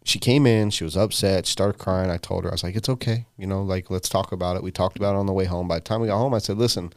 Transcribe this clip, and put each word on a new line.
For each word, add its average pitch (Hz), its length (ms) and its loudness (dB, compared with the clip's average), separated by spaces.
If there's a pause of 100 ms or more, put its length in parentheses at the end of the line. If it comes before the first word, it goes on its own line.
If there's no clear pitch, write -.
she - 160 0
came 139 280 6
in, 107 240 4
she - 120 -4
was 80 140 -4
upset, 95 480 2
she - 60 -2
started 101 260 0
crying. 92 320 0
I 85 80 0
told 90 260 -4
her, 87 60 -4
I 90 40 -4
was 92 100 -4
like, 92 120 -6
"It's 110 140 -2
okay. 120 360 -2 (120)
You 98 100 -10
know, 98 140 0
like, 95 300 -2
let's 92 180 -2
talk 95 220 0
about 90 260 -2
it." - 60 -6
We 92 80 -6
talked - 260 -2
about 101 180 2
it 98 40 0
on 98 60 0
the 98 80 0
way 95 120 2
home. 90 220 -2
By 85 80 0
the 82 100 -2
time 113 160 -2
we 113 60 0
got 101 100 0
home, 127 160 0
I 110 60 2
said, 101 180 -4
"Listen, 104 400 0